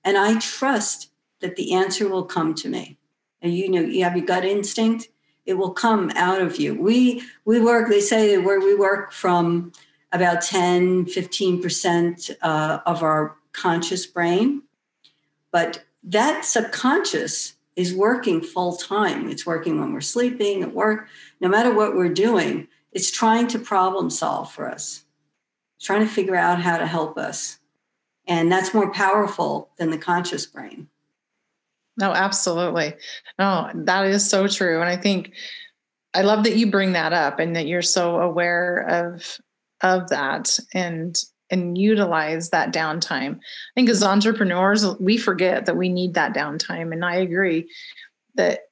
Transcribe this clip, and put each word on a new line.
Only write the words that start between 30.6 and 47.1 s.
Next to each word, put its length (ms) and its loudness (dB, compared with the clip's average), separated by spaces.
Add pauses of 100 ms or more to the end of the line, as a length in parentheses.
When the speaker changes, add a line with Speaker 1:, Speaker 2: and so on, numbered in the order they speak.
Speaker 2:
No, 160 0
absolutely. 840 0 (440)
No, 360 0
that 320 0
is 220 2
so 200 2
true. 320 0
And 80 0
I 80 -2
think 360 -2 (840)
I 80 2
love 220 4
that 120 2
you 140 4
bring 220 2
that 200 0
up 260 0
and 160 -2
that 120 -2
you're 160 -2
so 380 0
aware 580 0
of, 600 -4 (420)
of 280 2
that 500 -2 (160)
and, 420 -4 (340)
and 280 -2
utilize 720 2
that 220 0
downtime. 640 -4
I 400 -18
think 120 6
as 140 4
entrepreneurs, 840 2 (140)
we 180 2
forget 500 0
that 100 0
we 120 0
need 260 -2
that 200 0
downtime. 580 -6
And 120 -6
I 120 -2